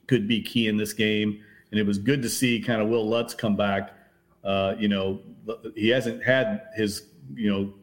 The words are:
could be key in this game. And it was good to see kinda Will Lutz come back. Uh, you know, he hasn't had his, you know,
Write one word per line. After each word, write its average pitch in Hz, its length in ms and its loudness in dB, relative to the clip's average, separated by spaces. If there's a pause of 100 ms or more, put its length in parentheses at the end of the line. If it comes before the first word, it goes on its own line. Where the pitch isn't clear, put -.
could 107 220 2
be 113 140 0
key 113 260 0
in 104 80 0
this 107 160 -2
game. 107 480 0 (300)
And 107 100 0
it 104 60 2
was 101 120 2
good 127 240 0
to 117 60 -2
see 120 320 0
kinda 110 240 0
Will 110 240 2
Lutz 117 260 -2
come 104 220 0
back. 98 380 0 (500)
Uh, 98 340 0
you 107 100 2
know, 98 320 0 (540)
he 107 140 2
hasn't 117 340 0
had 120 400 2 (140)
his, 104 320 -4 (260)
you 107 160 0
know, 98 220 -2 (100)